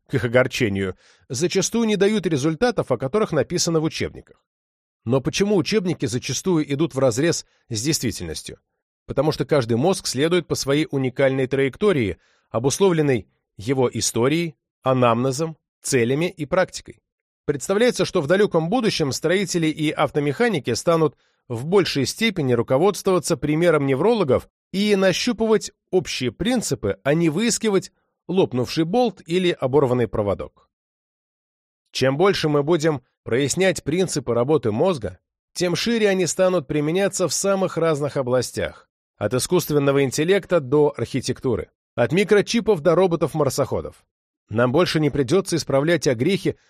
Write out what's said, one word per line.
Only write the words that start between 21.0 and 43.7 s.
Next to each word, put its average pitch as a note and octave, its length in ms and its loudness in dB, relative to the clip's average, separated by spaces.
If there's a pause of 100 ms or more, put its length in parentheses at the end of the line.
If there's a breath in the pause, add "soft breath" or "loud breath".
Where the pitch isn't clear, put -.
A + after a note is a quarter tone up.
в A#2+ 200 -8
большей F#3 380 2
степени E3+ 500 0
руководствоваться E3 840 0
примером D3+ 500 2
неврологов C#3 640 2 (240)
и G3+ 240 2
нащупывать G#3 760 2 (220)
общие C3 400 -2
принципы, F3 720 -2
а C#3+ 100 2
не E3+ 140 2
выискивать G3+ 640 0 (340)
лопнувший D#3 560 0
болт A3 420 0
или F3 280 0
оборванный B2 560 2
проводок. G2 600 -4 (1200)
Чем C3+ 240 0
больше F3+ 320 2
мы C#3+ 160 2
будем D#3 380 0 (200)
прояснять C#3+ 640 0
принципы C#3+ 500 -2
работы B2 380 2
мозга, A#2 480 -2 (320)
тем F3 240 -2
шире A3+ 320 0
они F#3+ 180 2
станут F#3 400 0
применяться E3 600 0
в - 40 -6
самых F#3+ 440 -2
разных D#3 400 -2
областях, B2 720 -2 (280)
от G#2 180 -2
искусственного C#3 680 2
интеллекта E3+ 560 0
до D3 380 2
архитектуры, A#2+ 760 -4 (240)
от A#2+ 180 0
микрочипов G3+ 680 2
до D#3+ 160 2
роботов-марсоходов. D3+ 1080 -2 (440)